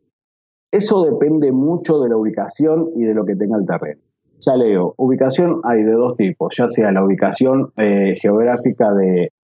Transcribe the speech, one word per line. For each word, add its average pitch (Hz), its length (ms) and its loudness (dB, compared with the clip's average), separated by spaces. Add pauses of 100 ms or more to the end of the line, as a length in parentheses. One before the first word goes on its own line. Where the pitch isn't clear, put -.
(720)
Eso 202 320 2
depende 147 480 0
mucho 156 480 0
de 123 100 0
la 113 80 0
ubicación 156 760 -2
y 117 80 -2
de 110 120 0
lo 104 100 0
que 98 100 -2
tenga 104 220 -2
el 95 80 -2
terreno. 82 360 -6 (380)
Ya 135 160 0
le 123 120 2
digo, 90 300 0
ubicación 131 680 0
hay 117 180 0
de 110 120 2
dos 123 220 0
tipos, 92 400 -4
ya - 120 0
sea 110 240 0
la 95 120 2
ubicación, 104 720 0
eh, 101 460 0
geográfica 113 720 0
de, 92 380 0 (120)